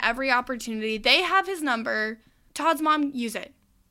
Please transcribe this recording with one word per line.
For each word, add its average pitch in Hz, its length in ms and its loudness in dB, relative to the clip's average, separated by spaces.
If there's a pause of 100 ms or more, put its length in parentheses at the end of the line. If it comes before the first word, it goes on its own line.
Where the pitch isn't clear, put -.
every 254 260 0
opportunity. 226 680 -2
They 247 240 4
have 359 260 2
his 370 140 -6
number. 226 580 -2 (340)
Todd's 302 280 0
mom, 302 320 2
use 233 240 -4
it. - 160 -14 (380)